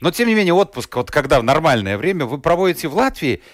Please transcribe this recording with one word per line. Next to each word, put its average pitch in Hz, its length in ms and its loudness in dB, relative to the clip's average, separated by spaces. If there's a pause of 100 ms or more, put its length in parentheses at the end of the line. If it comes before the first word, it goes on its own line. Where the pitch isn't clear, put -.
Но, 160 100 2
тем 233 160 0
не 226 80 2
менее, 185 200 2
отпуск, 185 400 -2
вот 123 160 -6
когда 139 280 2
в 117 40 -2
нормальное 120 540 2
время, 165 280 -2
вы 135 140 -6
проводите 170 480 0
в 139 80 -6
Латвии 220 460 -2 (120)